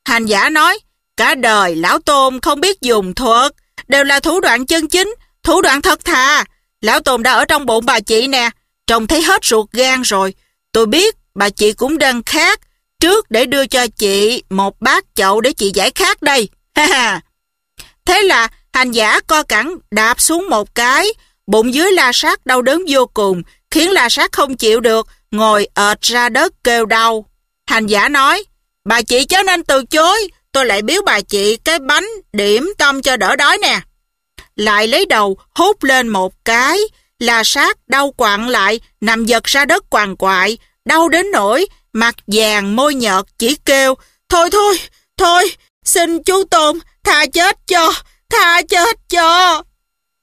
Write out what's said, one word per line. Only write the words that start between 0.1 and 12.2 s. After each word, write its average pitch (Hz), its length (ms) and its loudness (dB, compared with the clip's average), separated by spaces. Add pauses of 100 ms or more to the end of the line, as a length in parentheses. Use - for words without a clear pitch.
giả 214 240 2
nói: 320 300 2 (380)
"Cả 262 180 0
đời 214 400 0
lão 180 240 0
Tôn 269 400 0
không 294 220 -2
biết 392 200 -2
dùng 208 320 -2
thuật, 247 380 2 (360)
đều 277 160 2
là 277 160 0
thủ 330 200 0
đoạn 254 260 0
chân 320 220 -2
chính, 392 280 -2 (280)
thủ 349 180 2
đoạn 285 200 0
thật 311 240 -2
thà. 277 400 0 (360)
Lão 226 180 0
Tôn 254 240 -2
đã 254 80 2
ở 240 140 2
trong 285 200 -2
bụng 233 200 0
bà 247 140 0
chị 220 280 0
nè, 254 220 -2 (380)
trông 226 200 0
thấy 320 140 0
hết 370 240 0
ruột 220 260 0
gan 254 300 0
rồi. 190 320 -2 (380)
Tôi 226 140 2
biết 339 300 0 (200)
bà 202 140 0
chị 208 240 0
cũng 269 240 -2
đang 254 260 0